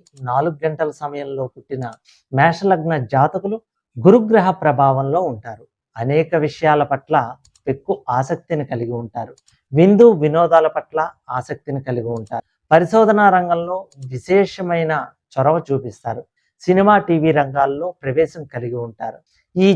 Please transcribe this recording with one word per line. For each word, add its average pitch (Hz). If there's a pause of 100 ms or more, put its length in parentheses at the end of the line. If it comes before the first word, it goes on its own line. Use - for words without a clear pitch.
(200)
నాలుగు 139
గంటల 156
సమయంలో 143
పుట్టిన 131 (480)
మేషలగ్న 165 (120)
జాతకులు 175 (400)
గురుగ్రహ 208
ప్రభావంలో 139
ఉంటారు. 117 (320)
అనేక 147
విషయాల 151
పట్ల 139 (500)
ఎక్కువ 139 (140)
ఆసక్తిని 147
కలిగి 120
ఉంటారు. 117 (400)
విందు 196
వినోదాల 160
పట్ల 151 (300)
ఆసక్తిని 135
కలిగి 120
ఉంటారు. 117 (260)
పరిశోధనా 208
రంగంలో 180 (300)
విశేషమైన 175 (380)
చొరవ 143
చూపిస్తారు. 123 (400)
సినిమా, 196
టీవీ 165
రంగాల్లో 143
ప్రవేశం 151
కలిగి 123
ఉంటారు. 113 (380)
ఈ 190